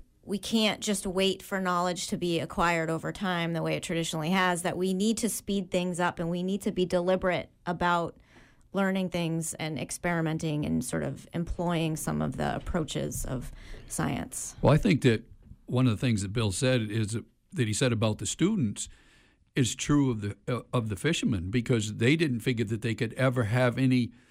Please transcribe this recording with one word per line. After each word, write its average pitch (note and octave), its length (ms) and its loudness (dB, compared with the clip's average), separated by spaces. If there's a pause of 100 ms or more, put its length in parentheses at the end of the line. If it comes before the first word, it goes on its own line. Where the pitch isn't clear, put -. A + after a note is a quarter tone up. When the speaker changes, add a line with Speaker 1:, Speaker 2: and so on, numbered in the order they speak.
(240)
Speaker 1:
we G3 140 -4
can't G#3+ 440 0
just G3+ 260 -2
wait F#3+ 340 2
for F#3+ 200 -4
knowledge F3+ 460 0
to F#3+ 100 -4
be E3+ 220 0
acquired E3 500 0
over D#3+ 220 -4
time E3+ 420 -2
the D#3+ 80 -2
way D#3+ 140 -2
it - 80 -6
traditionally E3 480 -2
has, F3+ 320 2
that F3+ 120 0
we F#3 180 0
need G#3+ 260 2
to G#3+ 100 0
speed G3 420 -4
things F3+ 280 0
up F3 200 0
and E3 100 -2
we F3+ 140 -2
need F#3+ 200 -2
to G3+ 80 -2
be F#3 140 2
deliberate F3+ 640 0 (160)
about F3 520 0 (560)
learning F#3+ 340 0
things E3 460 -2
and D#3 260 -6
experimenting D#3+ 840 -2
and D#3+ 180 0
sort D#3+ 180 -4
of C3+ 320 -8
employing E3 600 -2
some D3+ 260 -4
of D3 140 -2
the D3 200 -2
approaches D3 680 -4
of B2 280 -6 (360)
science? - 720 -4
Speaker 2:
Well, B2+ 120 8
I D#3 40 8
think E3 260 4
that A2+ 200 4 (440)
one B2+ 200 4
of A2+ 40 4
the G#2 140 0
things G#2+ 180 2
that G2 100 -6
Bill A2 180 2
said B2 400 2
is G#2+ 220 -2
that, A2+ 100 -4 (300)
that A#2 140 0
he G#2+ 60 0
said B2+ 200 2
about G#2+ 240 2
the C#3 80 -6
students D#3+ 640 0 (640)
is C3 200 2
true C#3+ 360 2
of A2 80 -4
the, G2+ 160 -6 (140)
uh, A#2+ 120 -2 (120)
of A2 160 0
the G2+ 80 -6
fishermen, A#2+ 540 0
because A2 440 0
they A#2+ 220 4
didn't C3+ 240 0
figure A#2 240 0
that G#2+ 160 -4
they A2+ 140 -2
could - 180 -4
ever B2+ 300 2
have A#2+ 340 2
any B2+ 340 4 (200)